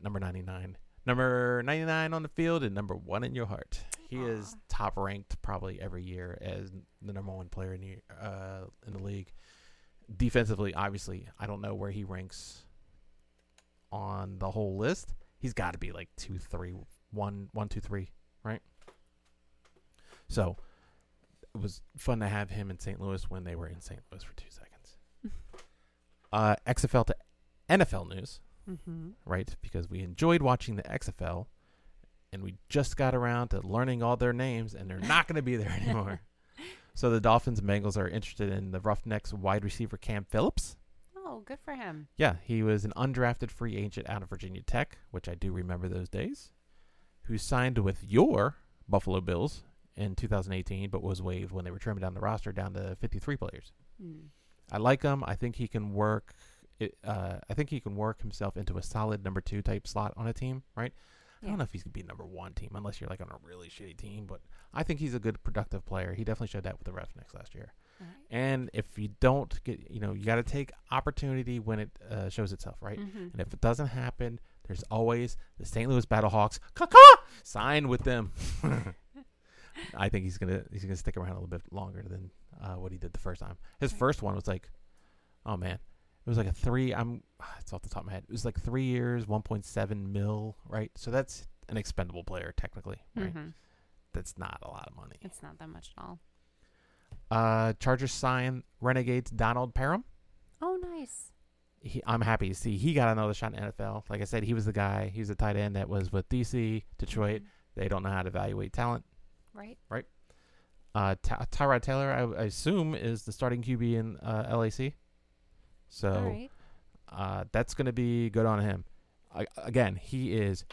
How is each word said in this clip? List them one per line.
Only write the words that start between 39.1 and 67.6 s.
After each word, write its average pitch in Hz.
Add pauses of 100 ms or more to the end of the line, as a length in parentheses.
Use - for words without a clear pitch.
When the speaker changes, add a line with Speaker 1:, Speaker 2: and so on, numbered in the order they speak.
Speaker 1:
wide 98
receiver 104
Cam 104
Phillips. - (400)
Speaker 2:
Oh, 302
good 269
for 294
him. 165 (100)
Speaker 1:
Yeah, 127
he 113
was 107
an 107
undrafted 123
free 110
agent 104
out 104
of 92
Virginia 95
Tech, - (120)
which 92
I 85
do 95
remember 90
those 92
days, - (720)
who 110
signed 127
with 98
your 120 (340)
Buffalo 95
Bills 90 (320)
in 101
two 110
thousand 98
eighteen, 95
but 95
was 95
waived 92
when 92
they 90
were 98
trimming 101
down 92
the 95
roster 104
down 95
to 95
fifty-three 139
players. - (280)
Speaker 2:
Hmm. 160 (460)
Speaker 1:
I -
like 127
him. 139
I 98
think 120
he 120
can 104
work 107 (460)
it, -
uh, 92 (120)
I -
think 147
he 123
can 101
work 107
himself 101
into 95
a 92
solid 107
number 95
two 104
type 104
slot 104
on 113
a 117
team, 131 (140)
right? 117
I -
Speaker 2:
Yeah. 202
Speaker 1:
don't 202
know 143
if -
he's 87
gonna -
be 92
number 87
one -
team 107
unless 101
you're, -
like, 92
on 90
a -
really 87
shitty 82
team, 104
but 95 (300)
I 156
think 156
he's 147
a 123
good 107
productive -
player. 95
He 113
definitely 110
showed 98
that 92
with -
the 90
Roughnecks -
last -
year. - (280)